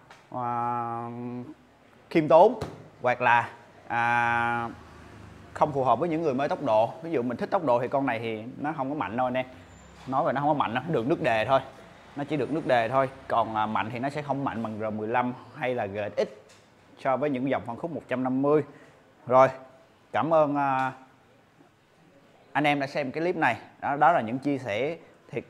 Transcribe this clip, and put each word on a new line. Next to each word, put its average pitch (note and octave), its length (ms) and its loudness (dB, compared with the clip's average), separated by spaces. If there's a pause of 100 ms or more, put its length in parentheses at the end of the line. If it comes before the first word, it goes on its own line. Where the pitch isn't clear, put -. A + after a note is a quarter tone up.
(320)
à, B2 100 -6 (1700)
khiêm D#3 180 2
tốn. F3+ 320 6 (420)
Hoặc B2 200 0
là, A#2+ 280 4 (380)
à, A#2 840 0 (840)
không D3+ 180 0
phù C#3 120 0
hợp A#2+ 160 4
với F3 100 0
những D#3+ 120 -2
người D3+ 120 0
mới C#3 160 -2
tốc F3 140 -4
độ. A2+ 300 2 (100)
Ví E3 80 -8
dụ C#3 100 0
mình A#2+ 160 -4
thích - 140 -6
tốc F#3 140 0
độ A#2+ 160 4
thì B2 60 -2
con C#3 180 0
này A#2 140 -2
thì A2 240 -6 (140)
nó C#3+ 200 -6
không C3+ 120 -4
có D3 60 -6
mạnh A2 220 -4
đâu B2+ 100 0
anh B2+ 100 -2
em. B2+ 80 -2 (640)
Nói C3+ 180 0
về C#3 80 2
nó C3+ 80 -2
không D3 80 0
có D#3+ 40 2
mạnh, A2+ 200 0
nó - 140 0
được C3+ 200 0
nước E3 140 0
đề A2+ 240 2
thôi. C3+ 140 4 (560)
Nó C#3+ 80 -6
chỉ D3+ 140 -2
được A#2+ 140 -2
nước D#3 160 -2
đề A#2+ 220 4
thôi. C3+ 200 2 (180)
Còn, A2 280 0
à, G#2+ 100 0
mạnh G#2+ 260 -2
thì B2 80 -8
nó C3+ 100 -4
sẽ D3 120 -6
không C#3 220 -4
mạnh A2 200 -4
bằng A2 160 -6
R G#2+ 140 -4
mười G#2+ 140 -4
lăm B2 260 0 (220)
hay B2+ 200 -2
là A2+ 100 -2
G G2 120 -8 (200)
X G#3 100 0 (760)
so C3 140 2
với D3 120 0
những C3 200 -2
dòng A2+ 160 0
phân A#2+ 100 -8
khúc E3+ 160 -8
một C3 160 -6
trăm C3 160 -2
năm C3 180 0
mươi. C#3+ 220 4 (640)
Rồi, C3 200 8 (640)
cảm C3 220 0
ơn, D3 220 4
à, C3 360 0 (1600)
anh C#3+ 120 0
em C#3+ 160 2
đã C#3 80 -2
xem C3+ 240 -4
cái D#3 100 -6
clip F3 140 0
này. C3+ 220 2 (240)
Đó, C3 140 -2
đó D3+ 160 6
là D#3+ 100 2
những A#2 180 -4
chia C#3 180 -2
sẻ B2 400 -2 (340)
thiệt A#2+ 180 -6